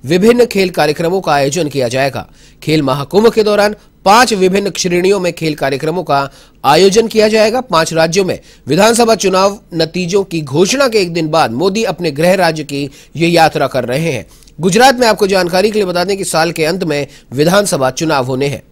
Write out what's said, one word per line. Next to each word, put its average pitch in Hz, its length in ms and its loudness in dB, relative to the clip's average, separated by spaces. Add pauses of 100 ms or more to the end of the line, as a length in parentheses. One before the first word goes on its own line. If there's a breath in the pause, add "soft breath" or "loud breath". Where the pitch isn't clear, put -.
विभिन्न 214 400 4
खेल 196 260 0
कार्यक्रमों 165 500 -2
का 165 120 -2
आयोजन 143 360 0
किया 127 200 -2
जाएगा। 127 400 -4 (340 soft breath)
खेल 156 200 0
महाकुंभ 143 500 0
के 220 100 0
दौरान 208 340 0 (280 soft breath)
पांच 226 280 4
विभिन्न 190 460 0
श्रेणियों 185 420 0
में 175 120 -2
खेल 160 220 -6
कार्यक्रमों 151 480 -4
का 139 280 -2 (340 soft breath)
आयोजन 190 420 4
किया 214 220 2
जाएगा। 220 320 0
पांच 165 320 -2
राज्यों 165 320 0
में 147 160 -6 (260 soft breath)
विधानसभा 220 480 2
चुनाव 196 460 0 (140)
नतीजों 175 500 -2
की 170 160 -6
घोषणा 185 480 0
के 220 100 0
एक 175 140 -2
दिन 165 160 -2
बाद 151 220 2
मोदी 190 340 -2
अपने 175 260 -4
गृह 165 240 2
राज्य 160 300 -2
की 139 260 -8 (260 loud breath)
ये 165 120 0
यात्रा 160 380 2
कर 123 180 -4
रहे 143 280 -2
हैं। 113 140 -8 (340 soft breath)
गुजरात 240 400 4
में 247 60 4
आपको 208 200 2
जानकारी 185 440 0
के 208 80 -2
लिए 196 80 0
बता 175 180 -2
दें 196 120 -2
कि 190 80 -8
साल 165 280 -2
के 160 120 -2
अंत 180 200 -2
में 147 220 -4 (260 loud breath)
विधानसभा 156 580 0
चुनाव 143 360 -2
होने 135 200 -2
हैं। 135 260 -8